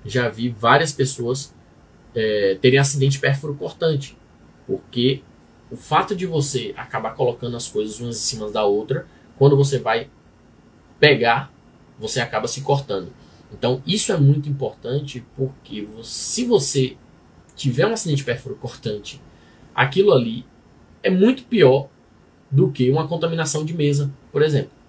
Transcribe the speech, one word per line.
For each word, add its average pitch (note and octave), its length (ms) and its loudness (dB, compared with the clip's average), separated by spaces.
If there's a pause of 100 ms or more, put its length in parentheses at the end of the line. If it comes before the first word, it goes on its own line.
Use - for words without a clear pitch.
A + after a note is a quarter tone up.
já A#2+ 240 0
vi A2+ 200 -4
várias A#2+ 440 2
pessoas, C3 600 -4 (600)
é, G#2 460 0
terem C3 180 6
acidente C#3 400 2
pérfuro C#3 360 -2
cortante, D3 640 -4 (500)
porque B2 560 -2 (480)
o B2 60 -14
fato F#3 400 0
de F3+ 100 -6
você C3+ 500 -2
acabar A2+ 380 -8
colocando A#2+ 420 -2
as - 120 -8
coisas A2 320 -4
umas A#2+ 160 -8
em - 40 -8
cima G#2+ 300 -6
da G#2+ 140 -2
outra, G#2+ 420 0 (320)
quando C#3 180 4
você C#3 220 0
vai A2+ 300 -4 (920)
pegar, A#2+ 520 2 (460)
você A2 220 -4
acaba A#2 260 -4
se C3+ 140 -6
cortando. G#2 520 -2 (400)
Então, B2+ 340 -2
isso E3 260 0
é - 40 2
muito C#3+ 320 4
importante, C3+ 760 -6 (120)
porque C3 460 -8
vo-, A2 220 -16
se - 400 -4
você C#3 520 2 (600)
tiver C#3 300 0
um A3+ 60 0
acidente D#3+ 320 -2
pérfuro - 300 -6
cortante, - 680 -10 (540)
aquilo F#3 380 4
ali A#2+ 320 2 (580)
é - 80 0
muito G#3 340 4
pior C#3 440 4 (640)
do D3 200 4
que B2+ 180 2
uma D3+ 200 2
contaminação D#3+ 560 -2
de E3 100 -8
mesa, C#3+ 380 0 (180)
por C#3+ 120 0
exemplo. D3+ 280 0 (180)